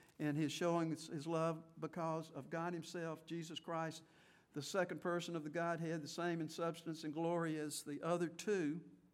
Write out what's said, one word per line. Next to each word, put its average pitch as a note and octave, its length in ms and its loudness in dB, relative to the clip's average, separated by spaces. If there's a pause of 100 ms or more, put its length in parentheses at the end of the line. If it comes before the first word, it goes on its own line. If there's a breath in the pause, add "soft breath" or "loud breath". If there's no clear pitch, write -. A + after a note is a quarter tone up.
(180 loud breath)
in D3+ 180 2
his D3+ 160 2
showing E3+ 380 4
his D#3 380 -4
love D#3+ 340 2 (180)
because D#3+ 560 -2
of C#3+ 140 -8
God E3 240 -2
himself, D#3+ 540 -4
Jesus E3 320 -4
Christ, D#3+ 420 -2 (520 loud breath)
the D3 100 -2
second F3+ 380 2
person E3+ 340 0
of D#3+ 80 -2
the D#3 80 -4
Godhead, E3+ 500 0
the C#3+ 60 -6
same E3+ 340 0
in D#3 80 -2
substance E3 540 -2
and D3+ 100 -2
glory E3 460 2
as D3+ 240 -4
the C#3+ 180 -4
other E3+ 260 4
two E3+ 520 2 (340)